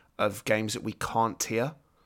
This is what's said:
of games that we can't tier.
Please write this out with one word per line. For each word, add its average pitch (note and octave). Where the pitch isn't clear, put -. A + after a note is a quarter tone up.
of G#2
games G#2+
that -
we A2
can't -
tier. A#2+